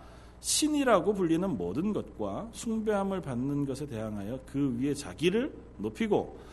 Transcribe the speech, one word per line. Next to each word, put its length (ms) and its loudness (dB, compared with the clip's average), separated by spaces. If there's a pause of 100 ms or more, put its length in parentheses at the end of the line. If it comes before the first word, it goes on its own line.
(400)
신이라고 720 4
불리는 440 2
모든 360 0
것과 600 -4
숭배함을 680 0
받는 440 0
것에 200 -4
대항하여 640 -4
그 320 2
위에 140 2
자기를 600 0 (240)
높이고 640 0 (140)